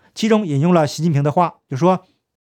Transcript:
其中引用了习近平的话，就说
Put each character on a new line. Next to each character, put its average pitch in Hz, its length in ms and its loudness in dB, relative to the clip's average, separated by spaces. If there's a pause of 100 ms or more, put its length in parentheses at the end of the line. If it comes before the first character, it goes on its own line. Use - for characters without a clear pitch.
(160)
其 220 120 -4
中 214 200 2
引 139 120 -2
用 175 140 2
了 156 140 2
习 151 160 -8
近 170 80 0
平 143 120 0
的 147 80 0
话， 175 240 -2 (140)
就 135 60 -8
说 175 300 0 (500)